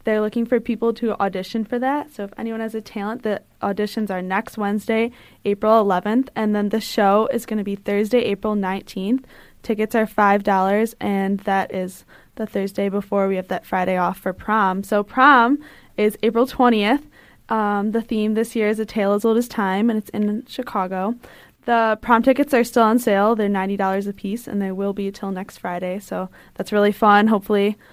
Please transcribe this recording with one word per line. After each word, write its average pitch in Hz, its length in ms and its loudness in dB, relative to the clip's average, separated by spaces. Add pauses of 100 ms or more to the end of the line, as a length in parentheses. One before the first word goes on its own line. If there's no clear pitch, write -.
they're 214 160 2
looking 214 240 -2
for 233 160 0
people 233 340 -2
to 226 240 -4
audition 196 460 -4
for 247 140 -4
that. 269 320 -2
So 202 140 -12
if 202 120 -14
anyone 226 240 -8
has 226 140 -8
a 220 80 -6
talent, 214 400 -8
the 214 180 -2 (220)
auditions 202 480 -4
are 180 100 -4
next 185 380 -6
Wednesday, 220 540 -2 (340)
April 214 340 2
eleventh, 208 560 0
and 214 180 0
then 208 140 0
the 220 120 -2
show 208 520 2
is 233 140 -4
gonna 214 180 -4
be 202 120 -4
Thursday, 208 440 0
April 202 340 -2
nineteenth. 196 720 -4 (360)
Tickets 220 320 -2
are 220 120 2
five 202 360 2
dollars, 202 580 0
and 196 400 -2
that 196 340 -2
is 185 300 -8 (320)
the 220 100 -6
Thursday 202 420 -4
before 196 400 -2
we 190 80 0
have 185 120 -6
that - 180 -6
Friday 185 320 -2
off 180 200 -2
for 190 140 -6
prom. 196 500 0
So 208 200 0
prom 262 560 4 (400)
is 208 240 0
April 233 240 2
twentieth. 240 600 2 (460)
Um, 208 400 0
the 226 80 -2
theme 214 320 -2
this 226 240 -2
year 214 120 2
is 220 120 0
A 214 60 -4
Tale 202 260 0
as 208 140 2
Old 226 100 4
as 240 120 0
Time, 202 420 0
and 220 80 0
it's 208 120 -6
in 208 360 -4
Chicago. 190 680 -4 (500)
The 226 380 2
prom 233 200 4
tickets 269 320 2
are 240 100 4
still 240 180 2
on 220 160 4
sale. 208 360 2
They're 214 140 0
ninety 196 280 -2
dollars 196 300 -2
a 202 60 -6
piece, 202 360 -8
and 202 120 -4
they 190 120 -4
will 196 200 -4
be 196 180 -6
till 196 200 -8
next 185 280 -10
Friday. 180 400 -6
So 185 300 -8 (260)
that's - 180 -8
really 208 200 4
fun. 208 360 6
Hopefully, 208 480 2 (160)